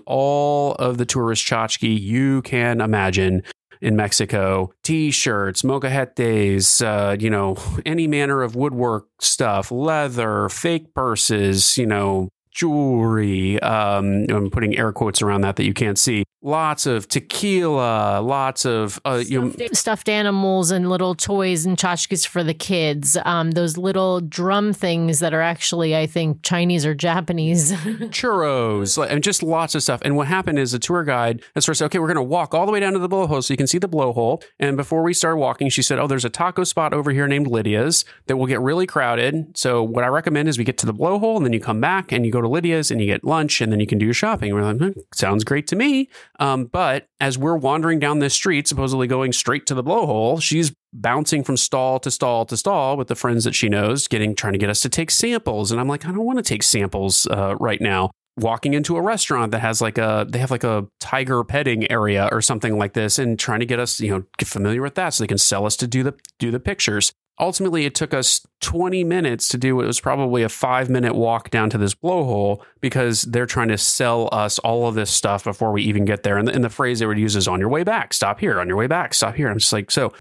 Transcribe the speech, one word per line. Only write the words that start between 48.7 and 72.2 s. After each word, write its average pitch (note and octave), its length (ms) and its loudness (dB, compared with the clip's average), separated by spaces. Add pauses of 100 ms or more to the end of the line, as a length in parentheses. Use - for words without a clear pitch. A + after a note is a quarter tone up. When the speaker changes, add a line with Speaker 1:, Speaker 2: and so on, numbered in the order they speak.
Speaker 1:
going B2+ 260 0
straight B2+ 360 -2
to C#3 80 0
the B2+ 80 -2
blowhole, D3 580 2
she's D#3 320 0 (180)
bouncing C3 520 0
from C3 120 -2
stall C3 440 0
to D3+ 100 -6
stall A#2+ 360 0
to A2+ 120 -6
stall C#3+ 400 0
with C3 120 -6
the B2+ 60 -2
friends A#2 280 0
that A#2+ 100 -2
she A2+ 160 0
knows, G#2 380 0
getting, G#2+ 260 0
trying G2 200 -2
to G2 40 0
get G2+ 120 0
us G#2 100 0
to C3 100 0
take D#3+ 220 -2
samples. C#3 600 0
And A#2 80 0
I'm C3 80 0
like, C#3+ 160 -4
"I D#3+ 40 -8
don't G3+ 180 -2
wanna B3+ 160 0
take G#2+ 220 -2
samples, G2 640 0
uh, G2 320 0
right A2 220 -2
now." F#2+ 280 0 (280)
Walking A#2 360 0
into D3 220 0
a E3+ 60 0
restaurant D#3 500 0
that A2+ 80 0
has, A2+ 220 0
like, A2 180 0
a, G#2+ 280 0
they A#2+ 120 -4
have, C3 120 0
like, A#2+ 120 0
a G#2+ 240 0 (120)
tiger C3 440 0
petting A#2+ 480 0
area G#2 400 2
or A2 100 0
something A2 340 0
like G2+ 180 -2
this A2 260 0
and A#2 180 0
trying A2 220 -2
to A#2+ 80 0
get A#2+ 120 -2
us, A#2+ 200 -4
you G#2+ 100 -2
know, F#2+ 140 -2 (160)
get - 80 0
familiar G#2+ 340 0
with C#3+ 140 -6
that F3+ 140 -2
so B2 140 -2
they G#2 40 -2
can G2+ 100 -2
sell G2+ 280 2
us A2 120 0
to B2+ 80 -2
do B2+ 160 -2
the, C#3 140 -2 (240)
do B2+ 100 -2
the A#2+ 100 -2
pictures. A2 520 -2 (280)
Ultimately, F3 460 0
it C#3 100 -4
took D#3 180 -2
us - 320 0 (140)
twenty F3+ 440 -2
minutes E3 440 -2
to C3 100 -2
do C3 180 2
what A#2+ 120 0
was A#2+ 120 -2
probably C3 440 0
a A2 60 0
five-minute B2+ 640 0
walk A2+ 340 0
down A2 220 2
to A2 60 -2
this G2+ 180 0
blowhole A#2 640 0 (200)